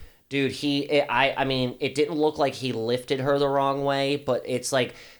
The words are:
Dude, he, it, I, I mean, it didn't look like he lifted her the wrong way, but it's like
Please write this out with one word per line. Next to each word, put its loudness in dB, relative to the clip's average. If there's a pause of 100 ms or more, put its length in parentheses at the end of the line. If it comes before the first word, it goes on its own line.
(280)
Dude, 0
he, -2
it, 2
I, 2
I 0
mean, 0
it -2
didn't 0
look 0
like 0
he -4
lifted -2
her 2
the 2
wrong 0
way, 0
but -2
it's -4
like 0 (240)